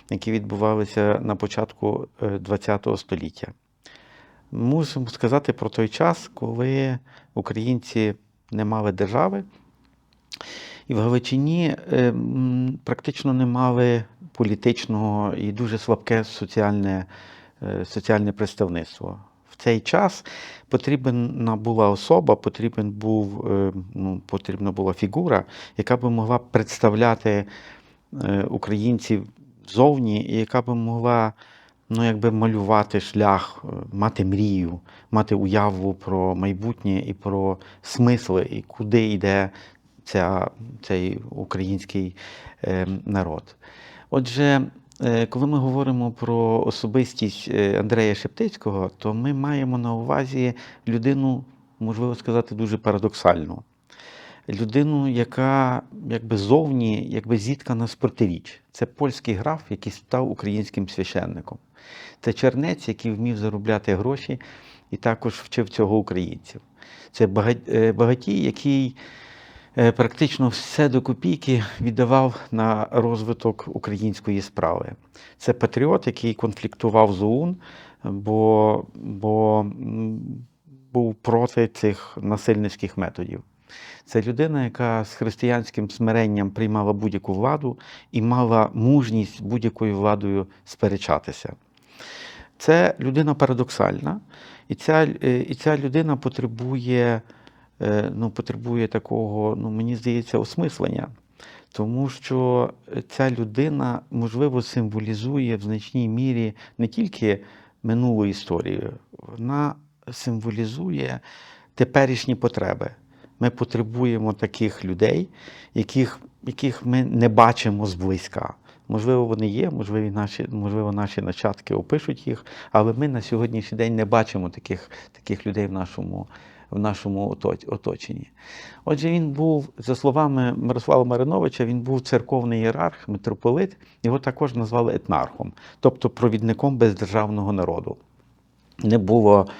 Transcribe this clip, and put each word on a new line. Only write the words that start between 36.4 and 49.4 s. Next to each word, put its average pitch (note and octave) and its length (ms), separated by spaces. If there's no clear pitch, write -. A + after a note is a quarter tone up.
і G2+ 140
про G2 440
смисли, A#2+ 720
і G#2+ 100
куди A2 460
йде G2 420
ця, F#2 480
цей F#2+ 380
український, F#2+ 840
е, F#2 240
народ. F2+ 500
Отже, C#3 520
е, A#2 240
коли B2+ 220
ми D3 100
говоримо C3 540
про A#2 560
особистість, A2 840
е, G2+ 280
Андрея G#2+ 360
Шептицького, G2+ 840
то G#2+ 160
ми B2+ 200
маємо C3+ 440